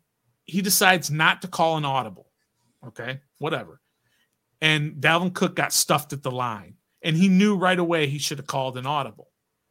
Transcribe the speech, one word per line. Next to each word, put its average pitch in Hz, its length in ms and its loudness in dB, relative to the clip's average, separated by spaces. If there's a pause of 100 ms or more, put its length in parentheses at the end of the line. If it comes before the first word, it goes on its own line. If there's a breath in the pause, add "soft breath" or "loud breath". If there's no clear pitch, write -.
(440)
he 185 180 -4
decides 185 480 2
not 160 320 2
to 185 60 -10
call 165 280 0
an 151 80 -4
audible. 123 440 -4 (580)
Okay, 127 340 -10 (180)
whatever. 131 420 -6 (800)
And 156 420 0
Dalvin 175 320 2
Cook 180 220 0
got - 160 -2
stuffed - 400 0
at 139 100 -10
the 131 80 -4
line, 113 440 -6 (280)
and 160 140 0
he 190 120 6
knew 196 280 4
right 180 220 2
away 165 280 0
he 143 120 -4
should 139 200 -6
have 139 80 -14
called 131 320 -6
an 127 80 -10
audible. 135 420 -8 (420)